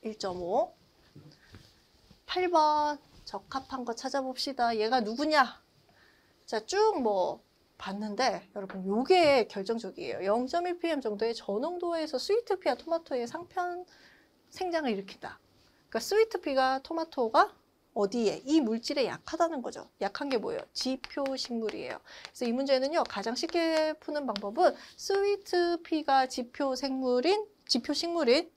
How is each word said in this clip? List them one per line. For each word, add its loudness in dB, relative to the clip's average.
일점오. -2
팔 0
번. 4
적합한 -8
거 -4
찾아봅시다. -2
얘가 2
누구냐? 2
자, -4
쭉 2
뭐 0
봤는데 -2
여러분, -8
요게 6
결정적이에요. -6
영점일 0
피엠 -2
정도의 -2
저농도에서 -4
스위트피아 0
토마토의 -4
상편 -6
생장을 -2
일으킨다. -8
그러니까 -2
스위트피가 2
토마토가 2
어디에? 0
이 6
물질에 0
약하다는 -2
거죠. -10
약한 -4
게 2
뭐예요? -4
지표 -4
식물이에요. -6
그래서 -8
이 0
문제는요, 2
가장 -6
쉽게 0
푸는 -6
방법은 2
스위트피가 0
지표 -4
생물인, 0
지표 -2
식물인 2